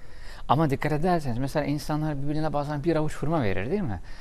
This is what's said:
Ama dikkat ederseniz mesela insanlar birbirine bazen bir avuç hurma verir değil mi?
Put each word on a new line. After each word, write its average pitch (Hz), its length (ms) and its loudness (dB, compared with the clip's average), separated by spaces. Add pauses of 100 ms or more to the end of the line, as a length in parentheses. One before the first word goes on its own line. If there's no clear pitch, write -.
(500)
Ama 151 200 6
dikkat 139 220 0
ederseniz 151 460 2
mesela 139 280 0
insanlar 151 580 -2
birbirine 151 300 0
bazen 143 300 -2
bir 165 120 2
avuç 156 220 2
hurma 143 260 2
verir 98 280 2
değil 208 100 0
mi? 104 180 -2 (220)